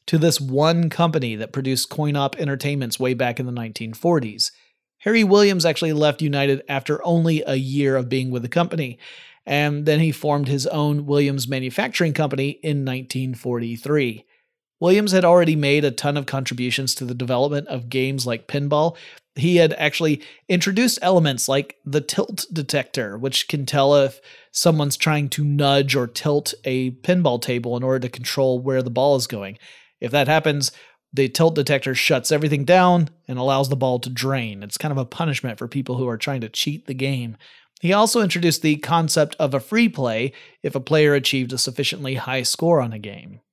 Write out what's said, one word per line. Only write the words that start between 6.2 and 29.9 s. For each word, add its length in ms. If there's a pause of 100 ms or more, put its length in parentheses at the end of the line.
United 480
after 360
only 400
a 100
year 400
of 120
being 240
with 120
the 40
company, 500 (480)
and 400
then 140
he 120
formed 360
his 200
own 380
Williams 420
Manufacturing 680
Company 380 (120)
in 200
nineteen 500
forty-three. 920 (540)
Williams 340
had 120
already 300
made 300
a 60
ton 260
of 80
contributions 720
to 100
the 100
development 520
of 220
games 380
like 200
pinball. 500 (380)
He 220
had 160
actually 480 (280)
introduced 520
elements 460
like 380
the 160
tilt 500
detector, 680
which 300
can 180
tell 300
if 240 (320)
someone's 460
trying 320
to 140
nudge 520
or 120
tilt 460 (100)
a 280
pinball 500
table 360
in 60
order 160
to 100
control 500
where 220
the 80
ball 260
is 120
going. 300 (420)